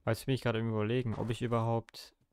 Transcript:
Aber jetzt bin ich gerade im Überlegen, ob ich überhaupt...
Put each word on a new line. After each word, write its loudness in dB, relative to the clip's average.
Aber 0
jetzt -2
bin 2
ich -4
gerade 2
im 0
Überlegen, 0
ob -2
ich -2
überhaupt... -2